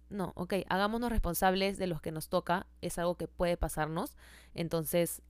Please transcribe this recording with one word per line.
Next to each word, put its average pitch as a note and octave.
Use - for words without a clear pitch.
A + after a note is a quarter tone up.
No, F#3+
ok, F3+
hagámonos A3
responsables F#3+
de F#3+
los D#3+
que E3
nos D#3
toca, F3
es -
algo F3
que E3
puede F3
pasarnos, D#3+
entonces E3